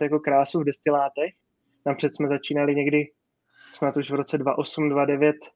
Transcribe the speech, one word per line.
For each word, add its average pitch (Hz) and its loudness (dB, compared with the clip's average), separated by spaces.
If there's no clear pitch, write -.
jako 147 0
krásu 139 0
v 147 -2
destilátech. 143 -2
Napřed 143 -2
jsme 147 -2
začínali 143 -2
někdy 147 0
snad 139 -2
už 139 -4
v 139 -4
roce 143 -2
dva 139 2
osm, 151 -2
dva 143 2
devět 143 4